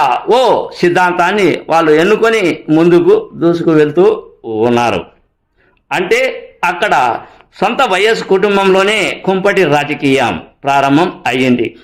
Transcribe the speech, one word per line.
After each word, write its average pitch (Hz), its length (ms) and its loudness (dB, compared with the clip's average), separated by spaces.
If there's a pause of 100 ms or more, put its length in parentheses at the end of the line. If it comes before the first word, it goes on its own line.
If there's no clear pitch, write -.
(360)
ఓ - 20 2 (400)
సిద్ధాంతాన్ని 175 800 0 (100)
వాళ్ళు 160 240 2
ఎన్నుకొని 208 500 2 (280)
ముందుకు 170 440 4 (200)
దూసుకు 170 360 -2
వెళ్తూ 151 340 2 (400)
ఉన్నారు. 113 560 0 (920)
అంటే 185 300 -2 (440)
అక్కడ 180 300 -2 (640)
సొంత 214 220 -2
వైఎస్ 202 420 0
కుటుంబంలోనే 196 720 0 (260)
కుంపటి 190 400 0
రాజకీయం 139 800 0 (220)
ప్రారంభం 139 440 2 (180)
అయ్యింది. 123 400 0 (180)